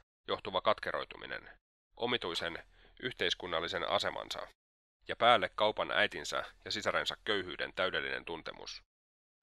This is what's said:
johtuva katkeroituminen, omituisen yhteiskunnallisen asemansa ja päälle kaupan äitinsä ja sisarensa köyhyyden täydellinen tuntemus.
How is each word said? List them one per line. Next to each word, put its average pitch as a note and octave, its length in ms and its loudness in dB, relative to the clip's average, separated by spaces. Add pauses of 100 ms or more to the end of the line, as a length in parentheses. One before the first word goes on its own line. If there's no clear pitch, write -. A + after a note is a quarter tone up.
(280)
johtuva F#2+ 320 0
katkeroituminen, - 880 -2 (460)
omituisen E2+ 680 -2 (360)
yhteiskunnallisen F2 880 -2
asemansa F2 600 -2 (600)
ja E2+ 80 -4
päälle A2+ 320 8
kaupan G#2 420 2
äitinsä D2+ 540 0 (200)
ja G#2 60 -8
sisarensa E2 540 0
köyhyyden F2+ 500 -2
täydellinen C#2+ 500 -2
tuntemus. - 580 -10 (600)